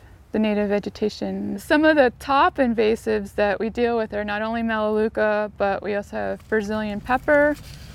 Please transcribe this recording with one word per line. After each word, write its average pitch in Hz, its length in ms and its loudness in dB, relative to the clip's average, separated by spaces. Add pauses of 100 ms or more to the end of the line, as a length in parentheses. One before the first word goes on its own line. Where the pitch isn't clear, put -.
(320)
the 220 80 0
native 208 280 0
vegetation. 202 920 -4
Some 302 240 4
of 311 120 6
the 254 220 6
top 285 380 2
invasives 220 800 0
that 208 240 2
we 220 100 -2
deal 233 260 0
with 220 180 -4
are 208 100 -4
not 208 180 -4
only 226 220 -4
Melaleuca, 214 920 0
but 196 240 0
we 202 140 -4
also 208 220 -6
have 196 320 -6
Brazilian 214 520 -2
pepper, 294 560 2 (380)